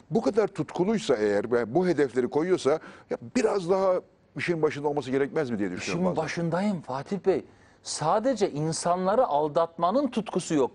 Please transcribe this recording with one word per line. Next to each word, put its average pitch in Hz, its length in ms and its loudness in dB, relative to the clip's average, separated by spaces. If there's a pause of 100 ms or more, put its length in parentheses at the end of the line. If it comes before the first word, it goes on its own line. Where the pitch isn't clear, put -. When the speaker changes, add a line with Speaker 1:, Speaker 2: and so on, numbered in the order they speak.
Speaker 1:
bu 208 120 0
kadar 214 260 0
tutkuluysa 175 680 0
eğer 104 360 2
ve 120 240 0
bu 180 120 2
hedefleri 127 420 2
koyuyorsa 156 500 2 (300)
ya - 80 -4 (180)
biraz 208 340 0
daha 190 240 4 (440)
işin 165 240 -2
başında 147 260 0
olması 143 240 -2
gerekmez 135 380 0
mi 113 100 -2
diye 98 120 0
düşünüyorum 107 320 -4
Speaker 2:
İşimin - 20 2
Speaker 1:
bazen. 160 180 0
Speaker 2:
başındayım 170 580 -2
Fatih 139 440 -6
Bey. 180 200 2 (380)
Sadece 208 680 0
insanları 180 720 0
aldatmanın 170 800 0
tutkusu - 480 -2
yok 131 200 2